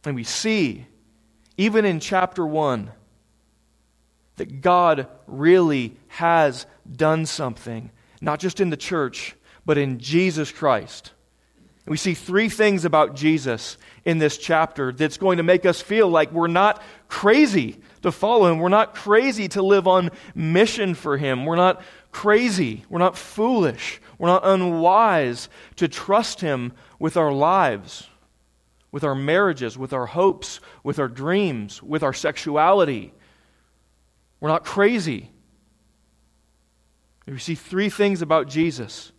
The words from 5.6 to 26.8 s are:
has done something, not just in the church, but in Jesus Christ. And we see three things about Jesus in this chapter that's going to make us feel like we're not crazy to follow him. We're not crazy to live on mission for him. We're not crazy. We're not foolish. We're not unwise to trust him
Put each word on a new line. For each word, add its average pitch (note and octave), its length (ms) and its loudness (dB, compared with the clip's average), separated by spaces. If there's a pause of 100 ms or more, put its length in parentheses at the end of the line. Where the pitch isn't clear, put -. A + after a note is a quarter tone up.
has D#3+ 580 0 (240)
done D#3 360 0
something, A#2+ 640 -10 (320)
not D3 160 -4
just F#3 220 -6
in F3+ 100 2
the D3+ 80 -4
church, - 560 -6 (320)
but D3+ 100 2
in C3+ 220 -2
Jesus D#3 520 0
Christ. - 600 -2 (720)
And - 60 -12
we D3+ 60 -4
see E3+ 180 -4
three G#3 340 -2
things G#3 360 0
about D3+ 300 2
Jesus C3+ 640 -2 (260)
in E3 140 0
this D3+ 200 0
chapter D#3 540 -2
that's D3+ 260 -2
going F#3 200 0
to E3+ 40 -2
make F3+ 220 2
us F3 160 2
feel G#3 280 2
like D#3 240 2
we're E3 160 -2
not F#3+ 340 2 (260)
crazy G3+ 720 2 (220)
to F3 100 0
follow G#3 400 4
him. D#3+ 60 0
We're F3 100 0
not G#3+ 260 2
crazy G#3+ 540 2
to G3 140 -2
live F#3+ 240 4
on F#3 240 4 (240)
mission F#3 600 2
for D3 220 -4
him. C3+ 300 -2
We're E3 100 0
not F3+ 240 2 (300)
crazy. G3+ 800 0
We're F3 100 -8
not F3+ 180 2
foolish. G#3+ 840 -2 (180)
We're E3+ 100 0
not F#3 160 2
unwise F3+ 1040 2 (280)
to E3+ 120 -2
trust - 520 -2
him B2+ 320 -4 (260)